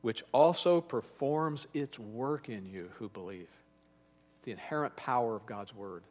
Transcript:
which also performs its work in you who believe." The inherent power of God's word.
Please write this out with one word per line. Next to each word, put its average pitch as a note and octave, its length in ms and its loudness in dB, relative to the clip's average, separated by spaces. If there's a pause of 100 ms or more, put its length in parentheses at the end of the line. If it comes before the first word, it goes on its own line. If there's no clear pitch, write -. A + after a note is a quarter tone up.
which A2+ 220 0 (100)
also E3+ 480 8
performs D3 920 -2
its C#3+ 240 -2
work B2+ 500 -4
in G#2 160 -6
you F#2 340 -10
who G#2+ 120 -10
believe." F#2 380 -12 (920)
The A#2+ 100 -8
inherent D3 420 -4
power A#2+ 400 2
of G2+ 120 -8
God's G#2 280 -10
word. F#2+ 360 -10